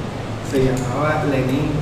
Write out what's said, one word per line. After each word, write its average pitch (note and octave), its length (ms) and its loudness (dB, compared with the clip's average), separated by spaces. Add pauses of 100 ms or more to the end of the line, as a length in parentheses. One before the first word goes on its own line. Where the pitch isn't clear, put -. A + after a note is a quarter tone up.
(500)
se C3 160 4
llamaba D3+ 640 0
Lenin C3 400 2 (120)